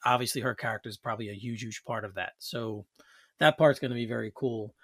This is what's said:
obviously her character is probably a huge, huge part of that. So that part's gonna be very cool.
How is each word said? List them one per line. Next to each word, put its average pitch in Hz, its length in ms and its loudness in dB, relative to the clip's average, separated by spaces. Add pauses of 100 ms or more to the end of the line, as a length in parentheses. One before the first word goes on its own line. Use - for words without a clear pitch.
obviously 123 380 2
her 123 120 0
character 113 360 -6
is 104 80 -12
probably 113 320 -4
a 101 40 -8
huge, 113 280 -8
huge 110 220 -10
part 110 200 -4
of 95 120 -10
that. 90 240 -4
So 110 460 -6 (540)
that 156 180 6
part's 147 220 6
gonna 123 140 -2
be 120 120 -2
very 110 280 -4
cool. 113 500 -4